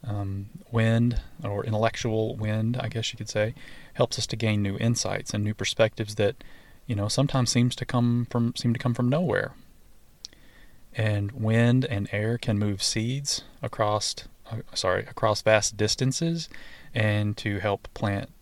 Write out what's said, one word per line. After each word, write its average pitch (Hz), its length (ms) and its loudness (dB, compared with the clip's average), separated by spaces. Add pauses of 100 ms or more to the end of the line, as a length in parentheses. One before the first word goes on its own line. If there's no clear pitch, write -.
Um, 101 460 -6 (220)
wind, 117 480 4 (240)
or 101 200 -2
intellectual 110 720 0
wind, 110 420 0
I 120 120 -2
guess 110 240 -4
you - 40 -12
could 107 120 -10
say, 107 260 0 (400)
helps - 240 0
us 113 100 -4
to - 80 -4
gain 107 240 2
new 98 180 -2
insights 110 540 -2
and 104 120 -2
new 104 100 -2
perspectives 107 600 -2
that, 104 260 0 (440)
you 110 100 -2
know, 101 120 0
sometimes 135 420 2
seems 123 260 4
to - 80 -6
come 120 460 2
from, 120 260 0
seem 120 160 0
to 117 60 0
come 120 160 0
from 123 140 0
nowhere. 147 440 2 (1400)
And 104 380 0
wind 117 520 4
and 101 280 -4
air 107 240 0
can 110 220 0
move 101 240 0
seeds 127 600 -2 (180)
across, 107 520 0 (360)
uh, 113 80 -6 (160)
sorry, 95 300 0
across - 380 0
vast 110 340 4
distances, 135 720 0 (460)
and 104 440 2
to 101 220 -2
help 101 340 0
plant 101 360 -2 (120)